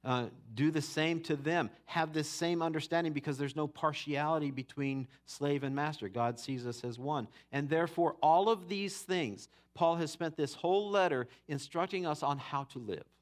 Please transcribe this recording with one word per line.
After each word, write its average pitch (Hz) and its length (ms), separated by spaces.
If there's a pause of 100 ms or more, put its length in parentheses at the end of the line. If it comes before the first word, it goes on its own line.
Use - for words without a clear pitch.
uh, 123 240 (240)
do 143 180
the 156 100
same 160 420
to 156 120
them. 143 340 (160)
Have 160 280
this 156 160
same 170 320
understanding 165 500
because 147 260
there's 139 200
no 151 100
partiality 147 840
between 135 580 (160)
slave 143 380
and 135 120
master. 147 320
God 120 320
sees 131 260
us 120 200
as 117 120
one." 135 300 (240)
And 143 160
therefore, 165 540
all 170 260
of 185 220
these 196 320
things, 135 480 (240)
Paul 170 240
has 160 140
spent 160 240
this 147 180
whole 202 360
letter 170 400 (180)
instructing 170 580
us 151 180
on 139 160
how 139 260
to 135 140
live 104 260 (160)